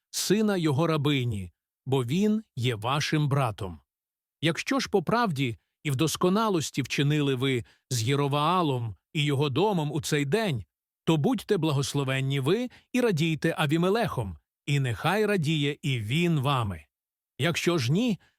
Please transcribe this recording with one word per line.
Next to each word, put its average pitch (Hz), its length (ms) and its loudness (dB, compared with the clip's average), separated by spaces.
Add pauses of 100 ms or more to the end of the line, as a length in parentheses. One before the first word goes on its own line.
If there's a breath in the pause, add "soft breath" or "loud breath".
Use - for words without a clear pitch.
(100)
сина 208 460 2
його 156 300 2
рабині, 131 640 0 (340)
бо 131 180 0
він 214 380 2 (140)
є 123 180 0
вашим 139 540 0
братом. 110 520 -2 (600)
Якщо 165 400 -2
ж - 80 -6
по 196 140 2
правді 147 560 0 (240)
і 151 80 -4
в 135 60 0
досконалості 180 840 0
вчинили 143 520 0
ви 127 300 -2 (260 soft breath)
з 117 120 -2
Єроваалом 139 920 0 (160)
і 151 120 0
його 143 260 0
домом 160 420 0
у 156 80 -2
цей 147 240 0
день, 143 400 -2 (400)
то 165 120 4
будьте 208 400 0
благословенні 139 840 -2
ви 220 280 0 (240 loud breath)
і 247 80 2
радійте 165 580 0
Авімелехом, 165 800 0 (280)
і 143 140 0
нехай 160 460 0
радіє 156 560 0
і 135 160 -2
він 151 420 0
вами. 120 440 -2 (540)
Якщо 170 400 2
ж 123 140 0
ні, 220 280 0 (180 soft breath)